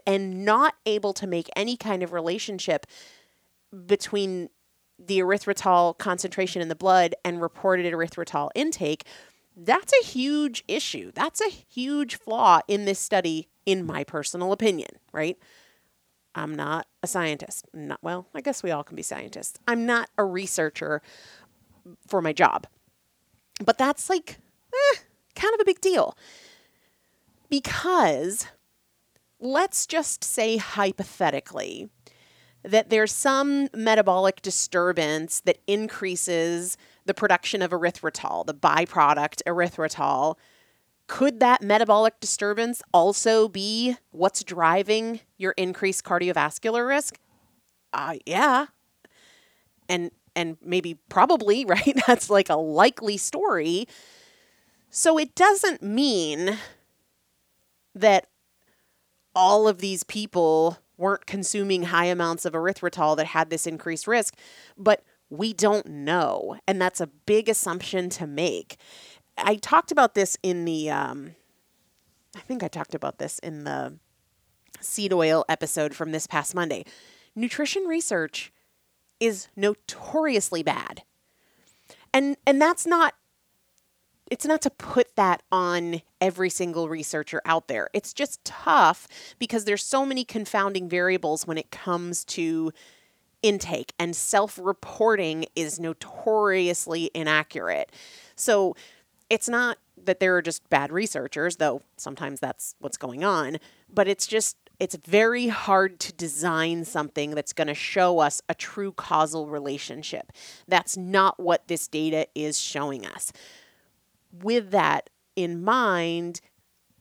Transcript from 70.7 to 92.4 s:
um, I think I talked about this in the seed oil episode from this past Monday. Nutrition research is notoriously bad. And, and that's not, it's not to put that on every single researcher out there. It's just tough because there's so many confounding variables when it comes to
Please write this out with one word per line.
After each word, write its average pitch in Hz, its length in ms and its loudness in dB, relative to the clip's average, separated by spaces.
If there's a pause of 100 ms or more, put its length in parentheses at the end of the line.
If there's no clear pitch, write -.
um, 143 440 -6 (1000)
I - 40 -20
think 254 220 -8
I 170 60 -4
talked 160 260 -10
about 143 240 -8
this - 220 -8
in 151 240 -12
the 139 340 -8 (800)
seed 196 320 -4
oil 160 360 4
episode 151 480 -4
from 160 160 -6
this 156 160 -6
past 151 260 -4
Monday. 156 300 -4 (500)
Nutrition 285 520 -4
research 233 640 -4 (640)
is 220 380 0
notoriously 208 1080 -2
bad. - 400 -6 (1120)
And, 277 240 2 (100)
and 285 160 6
that's 339 240 2
not, 339 280 4 (1160)
it's 254 160 -4
not 311 160 2
to 269 80 0
put - 460 -2
that 185 260 2 (100)
on 175 480 0 (180)
every 185 300 0
single 170 400 -4
researcher 156 560 -6
out 165 240 0
there. 110 240 -4
It's - 220 -6
just - 280 -6
tough - 640 2 (320)
because 226 280 -6
there's 202 180 -2
so 269 220 0
many 254 180 -4
confounding 196 640 -4
variables 180 580 0
when 160 120 -6
it - 120 -8
comes 175 560 -6
to 160 460 -4 (680)